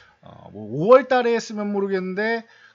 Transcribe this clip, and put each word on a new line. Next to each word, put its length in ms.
어, 320
뭐 180
오월 380
달에 260
했으면 380
모르겠는데 720